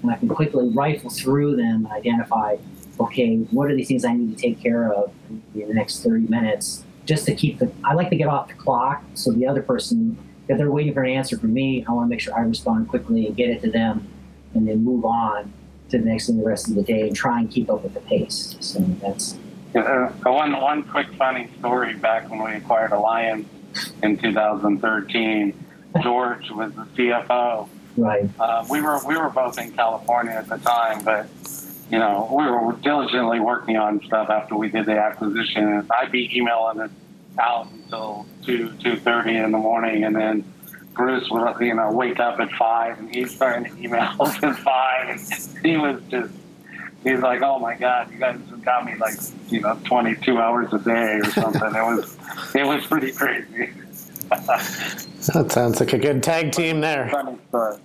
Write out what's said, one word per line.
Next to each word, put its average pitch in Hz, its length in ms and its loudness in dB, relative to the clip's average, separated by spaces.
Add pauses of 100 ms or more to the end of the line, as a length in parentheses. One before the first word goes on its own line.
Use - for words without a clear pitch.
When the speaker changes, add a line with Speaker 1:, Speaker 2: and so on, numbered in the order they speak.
Speaker 1:
And 120 80 2
I 110 60 0
can 117 120 0
quickly 135 400 2
rifle 143 400 0
through 143 480 2
them 113 300 2
and - 20 -10
identify, 113 680 0 (440)
okay, 113 380 2 (120)
what 143 200 4
are 139 40 4
these 131 140 0
things 123 160 2
I 120 80 2
need 117 240 0
to - 40 -12
take 117 200 0
care 117 320 2
of 101 180 0 (440)
in 104 140 -6
the 107 60 -2
next - 280 -2
thirty 113 240 4
minutes 110 580 0 (220)
just 151 200 2
to 139 80 2
keep - 240 0
the, 120 140 2 (100)
I 147 120 2
like 175 160 2
to 170 60 4
get 147 120 2
off 143 200 0
the - 60 -18
clock. 139 480 0 (120)
So - 180 0
the 120 140 2
other 139 160 0
person, 113 560 0 (300)
if 139 100 2
they're 147 120 4
waiting 147 220 2
for - 100 0
an 127 80 2
answer 131 280 -2
from 113 160 0
me, 131 340 0
I 120 40 0
wanna 120 160 2
make 117 120 -2
sure - 140 -6
I 113 80 2
respond 113 460 0
quickly 113 380 0
and 107 100 -4
get 123 120 2
it 117 140 -2
to 113 80 0
them 110 360 0 (460)
and 110 160 2
then 110 160 2
move 123 200 2
on 110 460 0 (380)
to 123 100 2
the 113 60 0
next 110 220 0
thing 113 120 2
the 107 60 0
rest 107 240 0
of 110 60 0
the 101 80 2
day 107 200 2
and 104 140 0
try 120 240 0
and 110 100 0
keep 117 200 0
up 107 120 0
with - 120 -8
the - 60 -6
pace. - 600 -2
So - 200 -4 (200)
that's - 380 -6 (360)
Speaker 2:
Uh, 123 340 2 (160)
one, 139 360 2
one 147 220 2
quick 143 320 -2
funny 127 340 0 (100)
story. 120 360 0
Back 110 360 0
when 110 120 -6
we 110 100 -4
acquired 110 400 2
Alliance 110 560 2 (540)
in 107 160 4
two 107 160 0
thousand 104 460 2
thirteen, 107 720 0 (480)
George 123 480 0
was 107 240 -6
the 107 200 -12
C 120 160 2
F 120 200 0
O. 120 380 0 (300)
Speaker 1:
Right. 104 300 2 (100)
Speaker 2:
Uh, 113 300 0
we 147 140 0
were, 147 240 0
we 156 100 0
were 156 140 0
both 123 280 0
in 113 140 -8
California 117 600 0
at 110 180 -4
the 110 80 -4
time, 113 440 2
but, 107 260 0 (600)
you 113 80 2
know, 104 320 2
we 143 140 2
were 117 380 0
diligently 123 580 2
working 113 380 0
on 107 260 2
stuff 110 240 0
after 107 260 0
we 107 140 0
did 107 160 0
the 107 140 2
acquisition. 107 680 0
And 104 320 0
I'd 131 140 -2
be 123 240 0
emailing 113 440 0
it 110 100 -6 (480)
out 117 340 0
until 107 540 -10 (180)
two, 117 380 -2
two 117 140 2
thirty 117 400 2
in 110 140 2
the 110 60 2
morning, 110 480 2
and 107 100 2
then 110 300 0 (480)
Bruce 123 380 0
would, 117 300 0
you 120 140 2
know, 110 160 2
wake 120 300 0
up 120 180 2
at 113 140 0
five, 117 460 2
and 113 160 -12
he's 123 200 -2
starting 123 400 0
to - 80 -14
email 117 340 0
<laughs> - 40 -2
at 143 380 2
five, 131 500 2
and - 560 -10
he 160 140 4
was 139 320 0
just, 120 240 -4 (680)
he's 127 180 2
like, 123 200 2
"Oh 135 180 2
my 117 180 -4
God, 123 360 0
you - 60 -16
guys 123 200 0 (120)
have - 120 -16
got 123 220 2
me, 117 120 -8
like, 110 180 -2 (340)
you 113 140 0
know, 107 220 0
twenty-two 117 540 2
hours 117 360 2
a 104 60 2
day 113 440 2
or 104 60 0
something." 110 440 0
It 110 80 0
was, 113 360 -2 (360)
it 139 120 4
was 143 200 0
pretty 135 260 0
crazy. 120 580 -4 (600)
<laughs> - 720 -2 (320)
Speaker 3:
That 147 180 4
sounds 120 300 2
like 123 120 4
a 127 60 2
good 135 240 2
tag 165 300 0
team 160 280 0
there. 147 280 0
Speaker 2:
Funny 131 280 -4 (120)
story. 110 360 -2